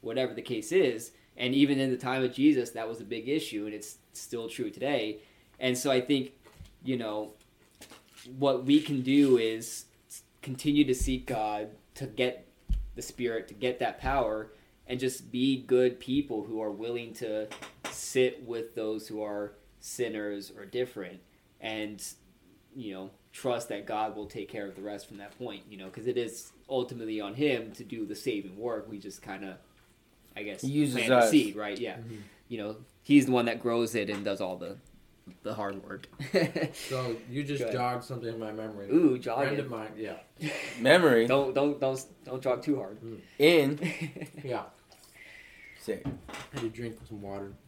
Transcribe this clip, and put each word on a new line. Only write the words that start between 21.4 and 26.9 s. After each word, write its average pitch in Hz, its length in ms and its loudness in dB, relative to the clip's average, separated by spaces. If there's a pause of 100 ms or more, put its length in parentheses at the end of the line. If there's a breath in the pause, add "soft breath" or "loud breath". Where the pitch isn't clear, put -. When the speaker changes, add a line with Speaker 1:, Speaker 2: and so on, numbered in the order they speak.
Speaker 1:
and, 107 440 -6 (720)
you 113 200 -8
know, 95 160 -10 (220)
trust 120 360 -2
that 101 180 -8
God 107 300 -2
will 104 100 -8
take 104 220 -10
care 104 180 -8
of 95 80 -12
the 95 80 -12
rest 104 240 -8
from 107 120 -18
that 101 200 -16
point, 104 320 -10
you 104 60 -16
know, 95 120 -14
'cause 110 200 -8
it 123 100 0
is 113 320 -6 (180)
ultimately 117 520 -2